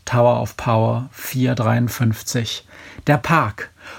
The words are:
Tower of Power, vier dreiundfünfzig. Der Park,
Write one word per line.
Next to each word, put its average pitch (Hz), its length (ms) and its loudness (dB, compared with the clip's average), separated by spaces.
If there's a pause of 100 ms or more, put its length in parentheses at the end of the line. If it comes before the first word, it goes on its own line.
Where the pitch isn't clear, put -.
Tower 120 340 4
of 117 160 -8
Power, 117 560 0
vier 127 420 -2
dreiundfünfzig. 117 1120 -2 (400)
Der 143 120 4
Park, 143 520 -2 (280)